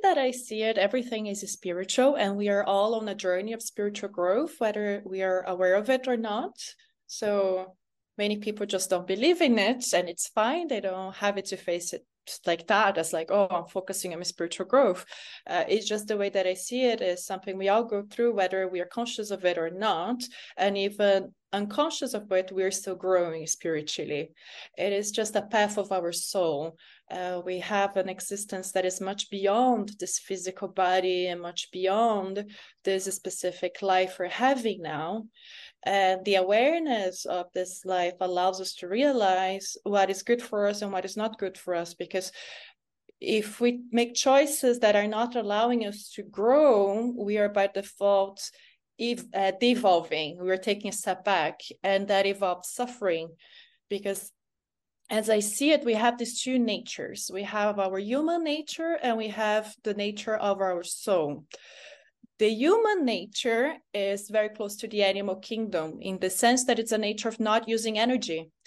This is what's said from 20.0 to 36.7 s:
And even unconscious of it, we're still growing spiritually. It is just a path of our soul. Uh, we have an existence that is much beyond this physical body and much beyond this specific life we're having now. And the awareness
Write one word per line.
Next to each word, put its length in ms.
And 220
even 560
unconscious 600
of 180
it, 200
we're 200
still 240
growing 500
spiritually. 840
It 160
is 180
just 240
a 60
path 360
of 140
our 220
soul. 640
Uh, 360
we 140
have 380
an 100
existence 640
that 140
is 160
much 280
beyond 720
this 180
physical 520
body 580
and 140
much 300
beyond 800
this 200
specific 760
life 360
we're 120
having 520
now. 440
And 400
the 120
awareness 920